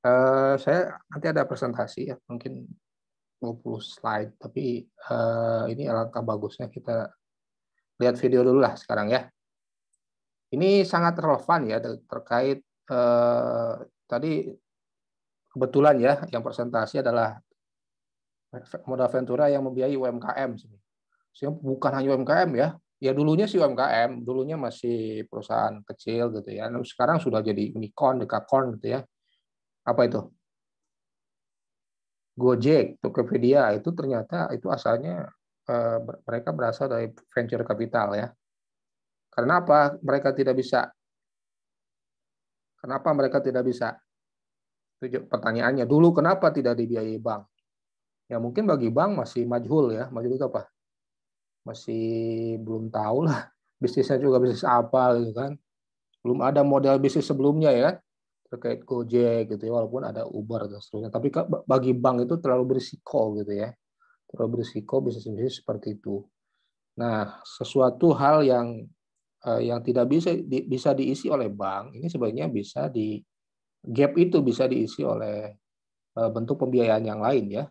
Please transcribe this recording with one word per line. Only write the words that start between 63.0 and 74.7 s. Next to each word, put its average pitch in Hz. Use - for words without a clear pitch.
gitu 101
ya. 104
Terlalu 117
berisiko 110
bisnis-bisnis 117
seperti 107
itu. 101
Nah, 110
sesuatu 127
hal 143
yang, 120
eh, 117
yang 117
tidak 123
bisa 170
di-, 135
bisa 131
diisi 131
oleh 131
bank, 101
ini 160
sebenarnya 131
bisa 127
di, 107
gap 139
itu 175
bisa 127
diisi 127